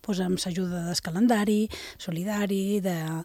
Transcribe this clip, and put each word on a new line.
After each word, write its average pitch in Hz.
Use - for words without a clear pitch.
posem 185
s'ajuda 180
del 175
calendari, 208
solidari, 196
de, 180